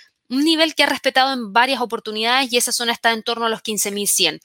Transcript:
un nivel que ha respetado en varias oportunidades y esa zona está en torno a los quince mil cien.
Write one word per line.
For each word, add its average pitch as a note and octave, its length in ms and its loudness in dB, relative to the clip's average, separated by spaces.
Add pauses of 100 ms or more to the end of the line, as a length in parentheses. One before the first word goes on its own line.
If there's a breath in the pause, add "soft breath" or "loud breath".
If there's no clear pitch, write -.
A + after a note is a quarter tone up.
(300 loud breath)
un C4+ 140 0
nivel D#4+ 300 2
que - 80 2
ha C#4+ 40 4
respetado C4+ 460 0
en A3+ 220 -6
varias B3 260 2
oportunidades A#3 720 -2
y A#3+ 60 2
esa A#3 120 0
zona A#3 220 -2
está A#3 200 2
en A3 100 -4
torno A#3 240 -2
a - 20 0
los A3 140 -4
quince G#3 280 -4
mil G3+ 160 -4
cien. D#3+ 380 0